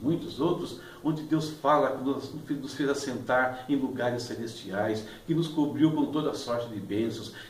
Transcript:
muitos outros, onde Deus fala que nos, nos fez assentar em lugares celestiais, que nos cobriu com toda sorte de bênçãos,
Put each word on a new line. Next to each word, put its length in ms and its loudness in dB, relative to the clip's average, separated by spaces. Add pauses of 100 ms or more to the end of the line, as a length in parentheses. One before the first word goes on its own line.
muitos 380 0
outros, 400 0 (240)
onde 200 0
Deus 260 0
fala 480 4
que 80 -6
nos, 280 -2
nos 400 -6
fez 140 2
assentar 800 0
em 80 2
lugares 480 0
celestiais, 840 -2 (200)
que 100 2
nos 140 2
cobriu 420 4
com 140 2
toda 280 0
sorte 360 -2
de 100 -8
bênçãos, 540 -2 (160)